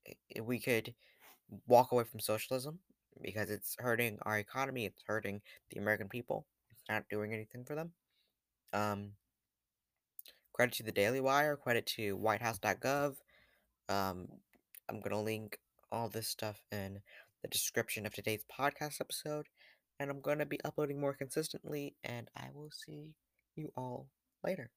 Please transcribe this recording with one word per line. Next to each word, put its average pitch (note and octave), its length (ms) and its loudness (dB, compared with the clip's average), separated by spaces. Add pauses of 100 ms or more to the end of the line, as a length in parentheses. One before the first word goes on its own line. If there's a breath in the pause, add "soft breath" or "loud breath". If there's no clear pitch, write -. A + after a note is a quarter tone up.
eh, - 340 -10
we A#2 180 0
could A#2+ 360 2 (720 loud breath)
walk B2 240 10
away A#2+ 140 6
from A2+ 140 -10
socialism, C3 600 -2 (420)
because G2+ 300 -2
it's - 260 -4
hurting A#2 460 2
our G#2+ 160 2
economy, C3 460 -2
it's - 200 -6
hurting G#2 360 -2 (280 loud breath)
the - 100 -6
American G#2 300 2
people, - 380 -4 (240)
it's - 180 -20
not G#2+ 180 0
doing G#2+ 260 -2
anything A2+ 320 -8
for D3 100 -6
them. E3 160 -6 (840)
Um, G2+ 380 0 (1400 loud breath)
credit A#2+ 220 4
to - 80 -4
the A2 80 -4
Daily G#2+ 300 4
Wire, C#3+ 340 4
credit A#2 300 2 (120)
to G2+ 200 0
whitehouse G#2+ 400 2
dot G2 220 2
gov. C#3 380 2 (720 soft breath)
Um, F#2+ 380 0 (640)
I'm G#2+ 120 -6
gonna G#2 200 0
link A2 380 -4 (320)
all A2+ 180 0
this G#2+ 180 -4
stuff - 440 -4
in G2 300 -4 (400 loud breath)
the - 60 -8
description - 580 0
of G#2 80 -4
today's G#2+ 380 -2
podcast C#3+ 480 -2
episode, - 480 -6 (520 loud breath)
and C#3 100 -2
I'm C#3 120 -4
gonna D3 240 2
be C#3+ 180 -4
uploading D3 360 0
more C#3+ 140 2
consistently, C#3+ 880 -4
and A#2+ 320 -6
I B2+ 180 -10
will D3+ 180 -14
see D3+ 420 -14 (420)
you D3+ 200 -8
all B2+ 320 -6 (360)
later. F#3 340 -2